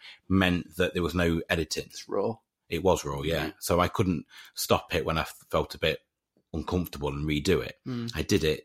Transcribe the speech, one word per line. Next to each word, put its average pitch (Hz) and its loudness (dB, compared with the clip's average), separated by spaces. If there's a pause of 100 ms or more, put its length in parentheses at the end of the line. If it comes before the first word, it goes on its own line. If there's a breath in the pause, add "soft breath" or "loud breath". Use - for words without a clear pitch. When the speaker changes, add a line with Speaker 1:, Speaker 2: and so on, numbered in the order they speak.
(260 loud breath)
Speaker 1:
meant 92 2
that 90 0
there 90 0
was 80 -2
no 85 2
editing. 82 -2
Speaker 2:
It's - -16
raw. 101 -2 (340)
Speaker 1:
It 85 -4
was 87 4
raw, 71 -4
yeah. 78 -2
Speaker 2:
Yeah. - -10
Speaker 1:
So - 2
I 90 4
couldn't 90 0 (300 loud breath)
stop - 0
it 82 0
when 82 0
I 76 0
f-, - -10
felt 80 -2
a - -14
bit 78 0 (540)
uncomfortable 76 -4
and 71 -4
redo 76 2
it. - -10
Speaker 2:
Mm. 120 -6
Speaker 1:
I 78 -4
did 95 2
it 78 0